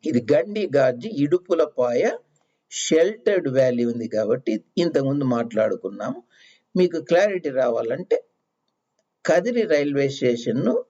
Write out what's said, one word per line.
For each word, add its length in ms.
ఇది 120
గండి 300
గార్జి, 320
ఇడుపులపాయ 760
షెల్టర్డ్ 760
వ్యాలీ 360
ఉంది 140
కాబట్టి 360
ఇంతకుముందు 420
మాట్లాడుకున్నాము. 840
మీకు 220
క్లారిటీ 500
రావాలంటే 580
కదిరి 360
రైల్వే 420
స్టేషన్ 500
ను 80